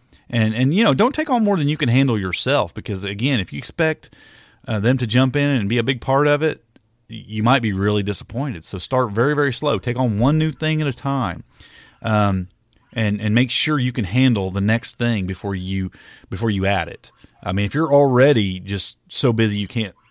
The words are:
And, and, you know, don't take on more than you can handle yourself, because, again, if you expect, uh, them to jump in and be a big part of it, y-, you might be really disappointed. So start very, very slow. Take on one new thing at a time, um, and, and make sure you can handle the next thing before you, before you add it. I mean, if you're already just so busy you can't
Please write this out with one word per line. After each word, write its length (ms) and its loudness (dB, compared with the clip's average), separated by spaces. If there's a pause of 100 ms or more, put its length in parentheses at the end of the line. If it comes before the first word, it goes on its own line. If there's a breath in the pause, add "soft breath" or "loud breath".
(300 soft breath)
And, 240 0
and, 200 2
you 100 2
know, 100 4
don't 220 2
take 140 -2
on 140 2
more 140 2
than 120 0
you 80 -2
can 120 0
handle 300 2
yourself, 540 -2
because, 300 -8
again, 360 -2
if 140 -6
you 40 -8
expect, 560 -4 (540 loud breath)
uh, 120 0
them 180 2
to 100 -2
jump 300 2
in 180 2
and 140 0
be 80 0
a 60 2
big 180 -2
part 260 2
of 160 2
it, 200 -2 (460)
y-, 160 -14
you 180 -4
might 180 4
be 100 0
really 320 0
disappointed. 640 -6
So 120 -10
start 360 -2
very, 200 2
very 200 0
slow. 260 -2
Take 180 -4
on 220 0
one 180 4
new 140 0
thing 300 -2
at 60 -2
a 60 -2
time, 520 -4 (560 loud breath)
um, 480 0 (420)
and, 300 -2
and 120 0
make 180 2
sure 280 -2
you 140 -2
can 100 -4
handle 480 2
the 80 -2
next 380 -2
thing 280 0
before 300 -6
you, 360 -4 (380 loud breath)
before 200 -2
you 160 0
add 240 0
it. 220 -18 (300 soft breath)
I 120 -4
mean, 120 0
if 80 -4
you're 200 0
already 680 4
just 380 -8 (100)
so 240 0
busy 260 2
you 100 -4
can't 280 -6 (160)